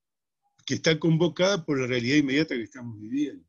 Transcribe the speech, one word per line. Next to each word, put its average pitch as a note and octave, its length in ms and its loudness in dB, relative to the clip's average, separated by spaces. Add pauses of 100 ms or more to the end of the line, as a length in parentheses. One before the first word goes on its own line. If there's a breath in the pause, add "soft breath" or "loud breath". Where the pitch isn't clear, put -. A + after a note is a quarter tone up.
(640)
que C3+ 100 -4
está D#3+ 240 2
convocada E3+ 680 2
por D3 140 -2
la B2+ 60 -2
realidad B2 300 0
inmediata D3 380 2
que A#2+ 80 -4
estamos A#2 360 -14
viviendo. A2+ 500 -6